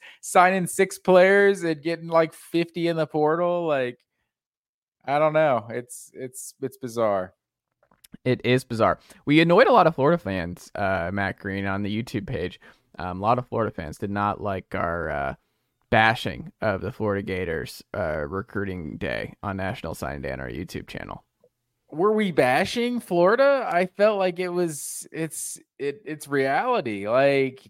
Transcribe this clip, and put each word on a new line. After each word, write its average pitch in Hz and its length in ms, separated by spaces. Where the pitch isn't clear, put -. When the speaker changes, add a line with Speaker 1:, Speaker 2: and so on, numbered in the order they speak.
Speaker 1:
signing 185 460
six 190 300
players 190 680
and 160 180
getting, 165 260
like, 165 260
fifty 170 540
in 165 80
the 160 120
portal. 170 600
Like, 131 320
I 143 140
don't 151 140
know. 135 360
It's, 120 440
it's, - 480
it's 135 160
bizarre. 110 560
Speaker 2:
It 123 220
is 127 180
bizarre. 107 360
We 151 160
annoyed 175 260
a 269 60
lot 196 140
of 160 80
Florida 147 220
fans, 90 560
uh, 95 380
Matt 98 260
Green, 98 280
on 98 180
the 107 200
YouTube 101 240
page. 90 340
Um, 90 220
a - 20
lot 120 180
of 127 80
Florida 113 240
fans 80 260
did 101 140
not 101 280
like 98 340
our, 85 360
uh, 69 240
bashing 113 640
of 101 200
the - 100
Florida 101 320
Gators, 87 580
uh, 80 220
recruiting 92 720
day 58 440
on 98 160
National 87 380
Signing 69 260
Day 67 100
on 65 80
our 64 100
YouTube 82 380
channel. - 360
Speaker 1:
Were 190 220
we 214 180
bashing 190 680
Florida? 233 680
I 180 200
felt 208 320
like 180 180
it 180 120
was, 175 600
it's, - 460
it, 143 260
it's 151 220
reality. 135 840
Like, 135 600